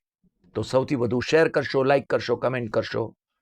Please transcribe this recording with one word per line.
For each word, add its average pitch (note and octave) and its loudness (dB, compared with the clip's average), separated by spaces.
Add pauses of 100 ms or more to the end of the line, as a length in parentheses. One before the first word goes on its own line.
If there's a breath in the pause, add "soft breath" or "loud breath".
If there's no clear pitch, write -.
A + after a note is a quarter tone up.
(540)
તો A2 -4
સૌથી C3 0
વધુ A#2+ 0
શેર D3+ 4
કરશો, C#3 0
લાઈક C3+ 2
કરશો, A#2+ -2
કોમેન્ટ A#2+ -4
કરશો A2 -4 (280)